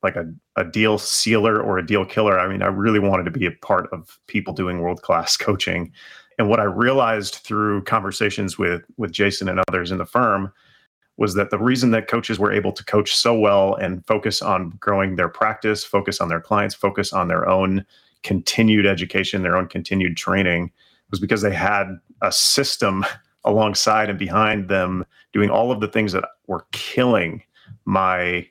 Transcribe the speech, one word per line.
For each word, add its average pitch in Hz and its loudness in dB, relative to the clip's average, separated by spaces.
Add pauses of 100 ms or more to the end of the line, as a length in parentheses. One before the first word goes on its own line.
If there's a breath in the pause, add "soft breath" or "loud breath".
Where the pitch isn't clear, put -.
like 95 0
a, 82 -6 (240)
a 95 0
deal 107 2
sealer 110 2
or 107 0
a 87 -2
deal 98 2
killer. 101 2
I 92 0
mean, 95 -2
I 95 2
really 101 2
wanted 95 2
to 87 -4
be 90 -2
a 85 0
part - -2
of - -14 (100)
people 98 -4
doing 90 -2
world-class 85 0
<laughs> - -4
coaching. 90 -2 (460 loud breath)
And 107 2
what 110 4
I 107 0
realized 113 0
through 104 -2
conversations 98 -2
with, 87 -2 (140)
with 101 -4
Jason 98 0
and 92 -2
others 90 -2
in 95 -2
the 90 -4
firm 101 0 (640 soft breath)
was 104 0
that 98 0
the 104 -2
reason 123 2
that 110 0
coaches 113 -2
were 104 2
able 101 0
to - -10
coach 104 0
so 117 2
well 101 4
and 90 -4
focus 107 0
on 92 -2 (100)
growing 95 0
their 87 2
practice, 107 0
focus 98 -2
on 87 -2
their 82 -2
clients, 101 0
focus 98 -2
on 92 0
their 87 0
own 95 2 (380 soft breath)
continued 107 2
education, 95 -2
their 87 2
own 90 -2
continued 90 -2
training, 90 0 (400 soft breath)
was 95 -6
because 101 2
they 101 0
had 95 -2 (220)
a 98 0
system 98 0 (180 loud breath)
<laughs> - -20
alongside 110 2
and 101 -4
behind 101 0
them 92 0 (280 soft breath)
doing 104 2
all 120 2
of 104 -4
the 104 -2
things 107 0
that 95 -2 (240)
were 90 -6
killing 107 -2 (400 loud breath)
my 90 0